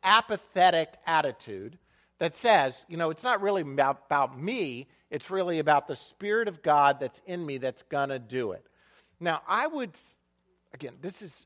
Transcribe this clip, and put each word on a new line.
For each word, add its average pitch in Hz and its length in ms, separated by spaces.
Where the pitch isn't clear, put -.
apathetic 185 920
attitude 135 720
that 165 160
says, 170 540
you 170 80
know, 165 140
"It's 156 120
not 233 200
really 196 180
about, 139 460
about 131 340
me, 156 480
it's - 200
really 180 280
about 147 280
the 139 100
Spirit 208 520
of 165 140
God 143 360
that's 131 280
in 175 180
me 139 140
that's 123 240
gonna 139 360
do 117 340
it." - 140
Now, 165 260
I 226 200
would 277 240
s-, - 260
again, 127 300
this 175 180
is, 190 260